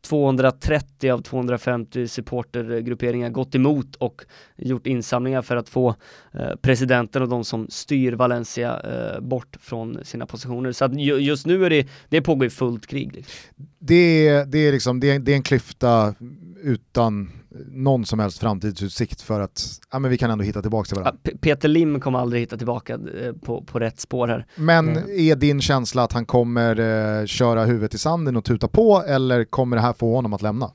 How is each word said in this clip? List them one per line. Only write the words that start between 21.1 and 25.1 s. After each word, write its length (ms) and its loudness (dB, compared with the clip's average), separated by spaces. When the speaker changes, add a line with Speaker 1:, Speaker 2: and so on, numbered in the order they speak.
Speaker 1:
Ja, 80 -4
P-, 100 -14
Peter 280 2
Lim 300 2
kommer 200 -2
aldrig 220 -2
hitta 160 -8
tillbaka, 360 -6
eh, 400 -10
på, 300 -8
på 160 -6
rätt 200 -4
spår 280 -4
här. 180 -4
Speaker 2:
Men 340 4
Speaker 1:
Mm. 200 -2
Speaker 2:
är 260 4